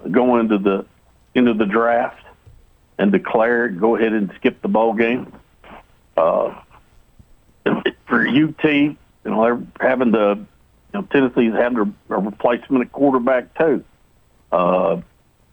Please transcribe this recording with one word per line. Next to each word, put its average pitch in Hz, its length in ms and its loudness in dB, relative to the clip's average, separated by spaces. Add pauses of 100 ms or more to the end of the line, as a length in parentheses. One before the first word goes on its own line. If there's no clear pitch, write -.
go 120 320 2
into 110 180 0
the, 98 280 -2 (500)
into 123 180 2
the 107 120 -2
draft 117 580 -2 (720)
and 98 140 0
declare, 117 560 0
go 107 300 -2
ahead 110 160 0
and 101 240 -2
skip - 240 -4
the 104 80 -4
bowl 107 240 2
game. 117 380 -2 (880)
Uh, 90 420 0 (1500)
for 113 180 0
U 147 360 0
T, 147 360 2 (260)
you 110 80 -6
know, 107 120 0
they're 120 440 -2
having 127 260 0
to, 104 220 2 (580)
you 101 60 -6
know, 95 120 -10
Tennessee's 123 420 2
having 120 420 -2 (140)
a, - 60 -6
a 101 40 -2
replacement 120 640 -2
at - 80 -16
quarterback 131 680 0
too, 147 260 0 (680)
uh, 90 480 0 (540)